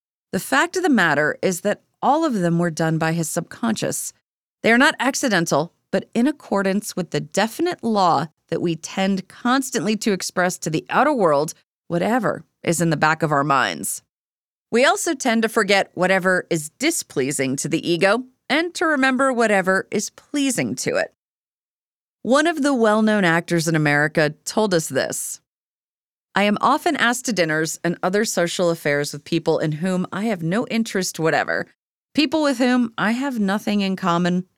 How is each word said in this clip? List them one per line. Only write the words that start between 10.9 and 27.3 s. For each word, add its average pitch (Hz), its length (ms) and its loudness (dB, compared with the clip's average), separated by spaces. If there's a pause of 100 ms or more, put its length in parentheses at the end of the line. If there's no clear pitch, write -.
world 165 400 2 (340)
whatever 196 560 -2 (200)
is 165 180 0
in 165 80 2
the 151 80 0
back 156 260 2
of 151 80 0
our 143 120 2
minds. 123 580 0 (680)
We 233 120 2
also 339 300 0
tend 226 300 0
to 220 60 0
forget 196 440 0
whatever 180 560 0
is 156 300 -2
displeasing 139 760 -2
to 156 120 -6
the 156 180 -2
ego 196 380 2 (240)
and 330 240 0
to 349 140 -2
remember 269 440 2
whatever 196 600 2
is - 180 -4
pleasing 233 680 -4
to - 180 -2
it. 90 180 -2 (1080)
One 285 240 4
of 311 160 0
the 285 100 2
well-known 214 500 2
actors 165 440 0
in 165 80 0
America 151 560 2 (140)
told 214 280 0
us 160 160 0
this, - 500 -4 (920)
"I 196 100 2
am 208 160 2
often 294 360 2
asked 233 300 0
to 247 80 -2